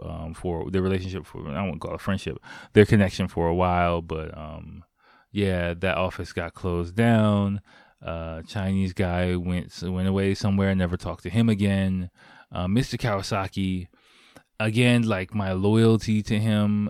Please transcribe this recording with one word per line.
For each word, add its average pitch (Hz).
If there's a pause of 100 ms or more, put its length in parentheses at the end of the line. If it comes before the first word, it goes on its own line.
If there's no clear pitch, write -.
um, 80
for, 85
their 92
relationship 92
for, -
I 82
won't 82
call 85
it -
friendship, - (340)
their 104
connection 98
for 85
a 85
while, 87
but, 80
um, 80 (480)
yeah, 90
that 90
office 90
got 85
closed 87
down. 104 (420)
Uh, 82
Chinese 95
guy 90
went, 90
went 92
away 98
somewhere, 98
never 90
talked 85
to 87
him 113
again. 95 (420)
Uh, 90
Mister 117
Kawasaki, 95 (720)
again, 120
like, 98
my 98
loyalty 110
to 110
him 104